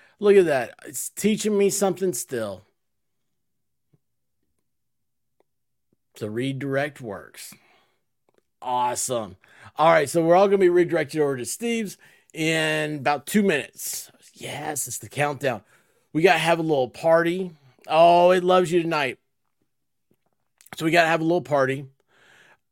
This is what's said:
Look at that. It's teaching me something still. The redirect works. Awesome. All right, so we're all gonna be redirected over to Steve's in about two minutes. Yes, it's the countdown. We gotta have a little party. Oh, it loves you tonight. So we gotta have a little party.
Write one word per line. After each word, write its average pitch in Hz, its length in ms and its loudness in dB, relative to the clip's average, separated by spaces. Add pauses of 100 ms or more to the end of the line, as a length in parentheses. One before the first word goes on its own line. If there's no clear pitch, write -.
(220)
Look 202 140 4
at 190 100 8
that. 135 300 -2 (100)
It's - 240 -12
teaching 214 480 -2
me 202 140 2
something 190 420 -2
still. 104 480 -8 (3500)
The 110 100 -8
redirect 135 720 -6
works. 98 540 -16 (1040)
Awesome. 123 760 -4 (400)
All 160 140 4
right, 156 160 2
so 165 160 0
we're 165 120 4
all 202 120 6
gonna 196 120 2
be 185 100 4
redirected 160 500 0
over 139 180 0
to 120 80 -10
Steve's 226 520 -6 (360)
in 156 640 -2
about 139 280 -4
two 214 160 0
minutes. - 680 -4 (220)
Yes, 147 540 -10
it's 123 120 -12
the 110 100 -18
countdown. 135 540 -6 (500)
We 151 80 -2
gotta 175 180 4
have 165 200 0
a - 40 -4
little 139 260 -2
party. 170 640 0 (360)
Oh, 175 420 6
it 185 140 4
loves 180 280 2
you 170 120 2
tonight. 147 340 -2 (1600)
So 160 100 -8
we 165 60 0
gotta 165 180 4
have 165 120 0
a - 20 -2
little 170 180 0
party. 135 460 -2 (840)